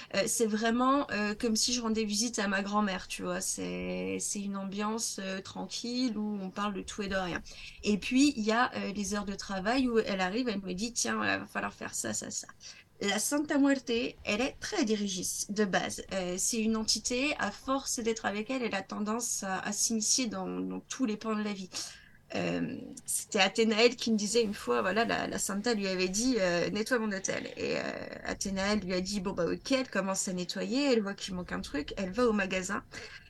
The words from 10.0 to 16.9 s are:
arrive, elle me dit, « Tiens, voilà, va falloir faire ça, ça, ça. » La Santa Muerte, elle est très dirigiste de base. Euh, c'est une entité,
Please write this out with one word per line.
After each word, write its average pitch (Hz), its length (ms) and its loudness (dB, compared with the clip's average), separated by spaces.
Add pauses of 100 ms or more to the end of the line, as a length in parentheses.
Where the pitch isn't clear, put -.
arrive, 214 280 2
elle 202 140 -2
me 185 100 -6
dit, « 214 220 -4
Tiens, - 220 0
voilà, 214 220 2
va 202 80 -6
falloir - 280 -4
faire - 220 -10
ça, 110 180 -2
ça, 104 160 -4
ça. » - 160 -8 (560)
La 202 160 2
Santa 294 380 0
Muerte, 277 320 4 (360)
elle 208 180 0
est 277 180 -2
très 370 240 0
dirigiste 202 680 -2
de 208 120 4
base. 190 380 0 (100)
Euh, 180 240 -2
c'est 226 220 0
une 220 180 2
entité, 247 640 0